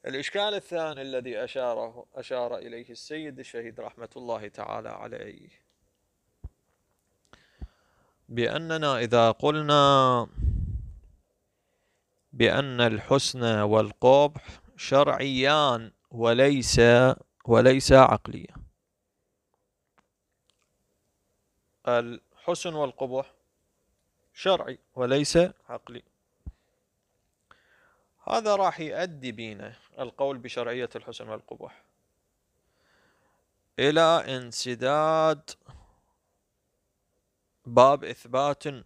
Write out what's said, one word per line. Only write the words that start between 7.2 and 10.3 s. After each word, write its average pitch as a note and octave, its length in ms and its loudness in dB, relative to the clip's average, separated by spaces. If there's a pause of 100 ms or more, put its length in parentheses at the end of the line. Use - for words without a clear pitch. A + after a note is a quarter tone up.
بأننا D3 720 -2
إذا A#2 320 4
قلنا C#3 960 4 (2000)